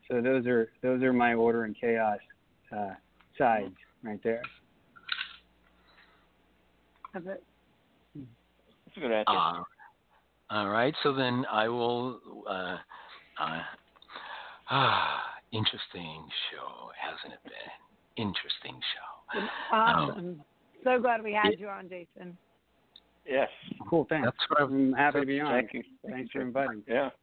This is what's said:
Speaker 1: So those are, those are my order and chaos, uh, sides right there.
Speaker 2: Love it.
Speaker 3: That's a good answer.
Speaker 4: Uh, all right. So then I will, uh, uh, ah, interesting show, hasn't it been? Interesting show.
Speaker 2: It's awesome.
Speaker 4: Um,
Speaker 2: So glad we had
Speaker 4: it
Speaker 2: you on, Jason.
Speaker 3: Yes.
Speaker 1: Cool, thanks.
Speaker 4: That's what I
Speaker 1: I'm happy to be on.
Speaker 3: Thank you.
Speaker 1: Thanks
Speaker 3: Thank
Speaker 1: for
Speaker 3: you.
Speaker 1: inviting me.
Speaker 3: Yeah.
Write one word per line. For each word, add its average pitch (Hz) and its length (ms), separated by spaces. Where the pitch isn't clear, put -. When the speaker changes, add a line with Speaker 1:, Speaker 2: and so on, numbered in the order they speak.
Speaker 1:
So 123 100
those 127 260
are, 117 240
those 127 200
are 131 100
my 120 220
order 117 300
and 107 140
chaos, 113 400
uh, 101 140
sides 107 360
right 107 200
there. 113 200
Speaker 2:
Love 175 140
it. 190 140
Speaker 3:
That's - 0
a 196 40
good 127 120
answer. 107 180
Speaker 4:
Uh, 87 320
all 104 180
right. 120 340
So 147 100
then 127 380
I 110 180
will, 120 520
uh, 92 280
uh, 80 200
ah, 113 520
interesting 87 720
show, 65 480
hasn't - 360
it - 100
been? - 800
Interesting - 480
show. - 640
Speaker 2:
It's 214 140
awesome. 220 460
Speaker 4:
Um, 175 220
Speaker 2:
So 254 160
glad 226 220
we 214 100
had 208 200
Speaker 4:
it 170 60
Speaker 2:
you 202 100
on, 196 200
Jason. 180 480
Speaker 3:
Yes. 131 200
Speaker 1:
Cool, 160 180
thanks. 147 180
Speaker 4:
That's 127 100
what 151 100
I 143 40
Speaker 1:
I'm 135 280
happy 143 280
to 135 60
be 139 140
on. 147 120
Speaker 3:
Thank 123 220
you. 120 80
Speaker 1:
Thanks - 140
Speaker 3:
Thank 127 160
Speaker 1:
for 139 60
Speaker 3:
you. 131 80
Speaker 1:
inviting 123 300
me. 104 120
Speaker 3:
Yeah. 127 220